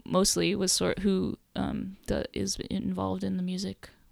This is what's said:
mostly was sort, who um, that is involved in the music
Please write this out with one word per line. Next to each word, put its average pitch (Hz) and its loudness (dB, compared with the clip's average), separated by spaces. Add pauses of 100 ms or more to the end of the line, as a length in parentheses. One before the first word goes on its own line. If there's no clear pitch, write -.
mostly 180 4
was 196 2
sort, - 2
who 190 2 (180)
um, - -4 (100)
that - -2
is - -2 (120)
involved 190 -2
in 190 -2
the 180 -2
music 190 -6 (220)